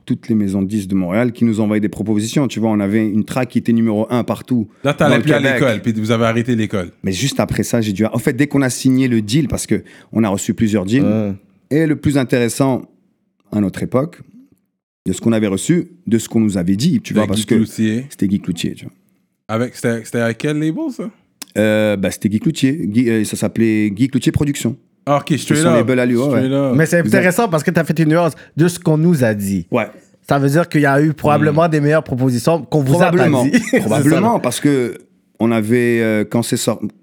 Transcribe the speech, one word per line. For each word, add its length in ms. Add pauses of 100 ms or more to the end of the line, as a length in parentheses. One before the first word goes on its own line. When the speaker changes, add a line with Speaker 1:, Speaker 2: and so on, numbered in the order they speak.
Speaker 1:
toutes 220
les 80
maisons 260
de 60
disques 200
de 60
Montréal 380
qui 120
nous 140
envoyaient 220
des 80
propositions. 580
Tu 140
vois, 100
on 80
avait 300
une 160
track 240
qui 100
était 140
numéro 360
un 140
partout 460 (160)
Speaker 2:
Là, 100
t'allais 160
Speaker 1:
dans 60
le 80
Speaker 2:
plus 80
à 60
Speaker 1:
Québec. 160
Speaker 2:
l'école, 280
puis 120
vous 180
avez 140
arrêté 280
l'école. 360 (120)
Speaker 1:
Mais 100
juste 280
après 240
ça, 160
j'ai 120
dû, 140
en 120
fait, 160
dès 120
qu'on 160
a 80
signé 380
le 120
deal, 280
parce 180
que 160 (300)
on 100
a 60
reçu 260
plusieurs 300
deals, 200
Speaker 3:
Ouais. 280 (380)
Speaker 1:
et 160
le 100
plus 220
intéressant 640 (680)
à 100
notre 220
époque, 380 (840)
de 60
ce 80
qu'on 120
avait 140
reçu, 400 (220)
de 100
ce 100
qu'on 120
nous 180
avait 160
dit, 260
tu 140
Speaker 2:
C'était 60
Speaker 1:
vois, 80
parce 120
Speaker 2:
Guy 60
Speaker 1:
que 80
Speaker 2:
Cloutier. 560
Speaker 1:
c'était 160
Guy 140
Cloutier, 340
tu 120
vois. 80 (540)
Speaker 2:
Avec, 280
c'était, 280
c'était 160
à 140
quel 240
label, 320
ça ? 180 (480)
Speaker 1:
Euh, 400
bah, 140
c'était 180
Guy 120
Cloutier. 320 (140)
Guy, 220
euh, 160
ça 120
s'appelait 560
Guy 160
Cloutier 240
Productions. 440 (320)
Speaker 2:
Ah, 100
ok, 100
Speaker 1:
C'est 100
Speaker 2:
straight 240
Speaker 1:
son 60
Speaker 2:
up. 80
Speaker 1:
label 240
à 60
lui, 100
ouais, 100
Speaker 2:
Straight 240
Speaker 1:
ouais. 60
Speaker 2:
up. 200
Speaker 3:
Mais 100
c'est 120
Speaker 1:
Exact. 200
Speaker 3:
intéressant 300
parce 140
que 80
t'as 140
fait 160
une 80
nuance 240 (240)
de 100
ce 140
qu'on 180
nous 240
a 120
dit. 360
Speaker 1:
Ouais. 160 (420)
Speaker 3:
Ça 120
veut 80
dire 200
qu'il 120
y 60
a 140
eu 120
probablement 560
Speaker 2:
Hmm. 20
Speaker 3:
des 100
meilleures 220
propositions 600
qu'on 200
vous 140
a 20
pas 140
Speaker 1:
Probablement. 320
Speaker 3:
dit. 80
<laughs> 180
C'est 80
ça, 80
Speaker 1:
Probablement, 480
Speaker 3:
là. 60
Speaker 1:
parce 180
que 400 (400)
on 140
avait, 500
euh, 260
quand 140
c'est 140
sor-, 260 (200)